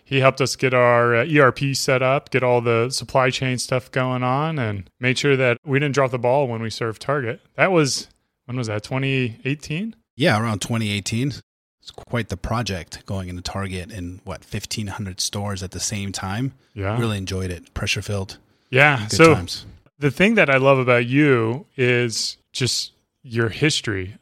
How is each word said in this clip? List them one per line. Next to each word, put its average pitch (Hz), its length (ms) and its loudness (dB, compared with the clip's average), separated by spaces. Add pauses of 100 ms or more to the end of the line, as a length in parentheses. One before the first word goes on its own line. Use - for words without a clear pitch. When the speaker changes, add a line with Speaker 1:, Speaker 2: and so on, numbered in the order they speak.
Speaker 1:
He 135 180 -2
helped 131 200 4
us 127 160 0
get 131 160 0
our, 120 440 4
uh, 117 100 2
E 151 120 2
R 131 140 6
P 139 220 -4
set 127 260 0
up, 131 300 0
get - 120 0
all 123 200 4
the 117 260 2
supply 131 400 0
chain 127 300 -2
stuff - 320 -4
going 127 320 -2
on, 143 360 -2
and 104 300 -4 (100)
made 123 200 0
sure 143 180 4
that 127 300 2
we 135 120 2
didn't 143 140 0
drop 131 180 2
the 127 80 -2
ball 123 300 2
when 113 140 -4
we 110 80 -6
served 113 320 -6
Target. 139 400 -4 (140)
That 160 140 2
was, 156 380 2 (380)
when 123 100 -8
was 120 120 -4
that, 107 140 -4
twenty 131 600 -2
eighteen? 151 500 -6 (220)
Speaker 2:
Yeah, 113 240 2
around 113 220 -2
twenty 113 280 -2
eighteen. 117 440 -2 (480)
It's - 80 -20
quite - 380 -6
the 95 80 -6
project 101 680 -6
going 95 220 -6
into 87 120 -10
Target 92 500 -8
in, 92 340 -10
what, 90 200 -12
fifteen - 420 -8
hundred 95 340 -8
stores 101 420 -6
at 92 100 -10
the 92 80 -10
same 98 320 -6
time. 110 420 -6 (200)
Speaker 1:
Yeah. 101 240 -4
Speaker 2:
Really 113 200 -2
enjoyed 95 320 -4
it. - 240 -12
Pressure - 280 -4
filled. 98 360 -6 (320)
Speaker 1:
Yeah, 139 300 4
Speaker 2:
Good 107 160 -4
Speaker 1:
so 165 180 8
Speaker 2:
times. - 320 -6 (320)
Speaker 1:
the 143 140 0
thing 214 240 2
that 175 120 4
I 135 100 4
love 135 200 6
about 123 280 2
you 131 600 2 (100)
is 120 600 0 (160)
just - 400 -4 (320)
your 117 240 -2
history, 104 720 -2